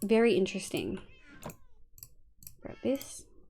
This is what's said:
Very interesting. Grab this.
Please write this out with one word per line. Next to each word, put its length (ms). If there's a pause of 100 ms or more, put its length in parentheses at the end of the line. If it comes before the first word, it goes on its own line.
Very 300
interesting. 640 (1600)
Grab 220
this. 420 (240)